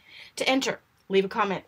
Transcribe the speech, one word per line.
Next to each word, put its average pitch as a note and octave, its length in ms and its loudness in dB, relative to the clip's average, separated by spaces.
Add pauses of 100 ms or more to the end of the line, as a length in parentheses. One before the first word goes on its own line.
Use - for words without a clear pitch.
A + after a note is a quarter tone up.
(340)
To - 140 -2
enter, C4 320 0 (280)
leave F#3+ 160 4
a F#3+ 40 -6
comment G3 400 -2